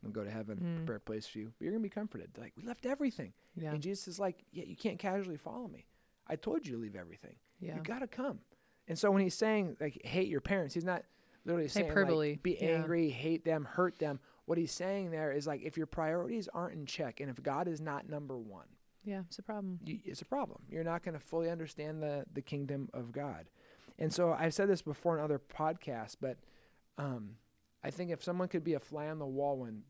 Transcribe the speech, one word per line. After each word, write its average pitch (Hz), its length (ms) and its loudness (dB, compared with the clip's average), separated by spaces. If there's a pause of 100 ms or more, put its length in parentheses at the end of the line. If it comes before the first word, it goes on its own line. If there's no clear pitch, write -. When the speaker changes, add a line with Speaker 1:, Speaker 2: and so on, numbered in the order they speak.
Speaker 1:
and 107 100 -6
go 104 120 -2
to 101 60 -4
heaven, 107 280 -4
Speaker 2:
Mm. 170 200 0
Speaker 1:
prepare 160 180 -2
a 104 40 -6
place 110 260 -4
for - 120 -10
you, 113 200 -6
but 156 60 -6
you're 175 80 0
gonna 226 100 0
be 202 80 0
comforted." 208 440 -6
They're 113 100 -12
like, - 120 -16
"We 160 80 -14
left 240 220 -6
everything." 247 480 0 (220)
Speaker 2:
Yeah. 156 160 -2
Speaker 1:
And 151 100 0
Jesus 190 260 -4
is 175 100 -8
like, 190 340 -2
"Yeah, 175 120 -8
you - 120 -10
can't 185 220 0
casually 190 380 0
follow 233 320 -8
me. - 180 -16 (400)
I 156 100 -2
told 220 300 0
you 135 100 -4
to - 40 -2
leave 104 160 -6
everything. 87 400 -14 (240)
Speaker 2:
Yeah. 165 160 -4
Speaker 1:
You 156 60 -4
gotta 240 260 -4
come." 254 320 -4 (480)
And 165 100 -2
so 208 120 6
when 196 120 8
he's 180 120 4
saying, 208 460 4
like, 147 240 -4
"Hate 165 240 2
your 147 120 2
parents," 180 340 2
he's 170 100 0
not 180 200 0 (400)
literally 170 240 2
saying, 175 200 2
Speaker 2:
Hyperbole. 156 420 6
Speaker 1:
like, 147 120 -2
be 180 160 4
Speaker 2:
Yeah. 160 100 2 (100)
Speaker 1:
angry, 165 320 4
hate 156 340 0
them, 156 220 2
hurt 180 320 2
them. 147 200 0 (280)
What 170 100 2
he's 165 160 2
saying 190 380 0
there 156 200 0
is, 143 160 0
like, 143 140 -2
if - 160 -6
your 160 100 0
priorities 175 640 0
aren't 175 260 -4
in 151 120 -6
check 135 340 -4
and 139 80 -4
if 131 140 -6
God 151 260 0
is 156 140 -2
not 143 260 -4
number 143 300 -4
one, 101 280 -10 (360)
Speaker 2:
Yeah, 196 240 -4
it's - 120 -12
a 196 40 -10
problem. 196 440 -4
Speaker 1:
y-, 160 200 -4
it's - 160 -8
a - 20 -10
problem. - 460 -2
You're 165 140 -2
not 170 180 0
gonna 160 180 -4
fully 165 300 0
understand 156 520 -4
the, 143 300 0
the 143 80 -4
kingdom 139 540 -2
of 120 180 -6
God. 123 380 -6 (480)
And 160 120 2
so 170 220 6
I've 160 220 2
said 202 160 6
this 185 100 6
before 160 380 2
in 147 40 0
other 147 160 4
podcasts, 151 800 -2
but, 131 200 -2 (580)
um, 117 400 -4 (460)
I 135 80 -2
think 175 200 -2
if 160 140 -2
someone 180 240 2
could 160 160 2
be 165 80 4
a 139 80 2
fly 151 280 -6
on 156 100 -4
the 143 80 -2
wall 135 320 2
when 113 320 -6